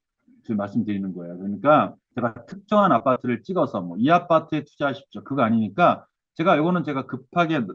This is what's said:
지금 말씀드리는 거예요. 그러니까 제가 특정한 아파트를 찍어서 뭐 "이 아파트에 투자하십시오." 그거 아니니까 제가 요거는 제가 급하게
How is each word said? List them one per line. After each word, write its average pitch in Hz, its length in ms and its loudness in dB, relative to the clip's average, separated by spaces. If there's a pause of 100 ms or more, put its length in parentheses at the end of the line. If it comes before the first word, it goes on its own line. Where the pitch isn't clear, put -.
(440)
지금 107 140 -4
말씀드리는 101 560 -4
거예요. 87 240 -12
그러니까 101 560 2 (220)
제가 120 180 -2 (120)
특정한 196 460 0
아파트를 123 520 0
찍어서 131 380 -2
뭐 87 160 -10
"이 123 120 2
아파트에 165 540 2
투자하십시오." 131 600 -8
그거 135 200 -2
아니니까 113 640 2 (300)
제가 165 220 4
요거는 170 260 0
제가 135 220 -4
급하게 160 680 -2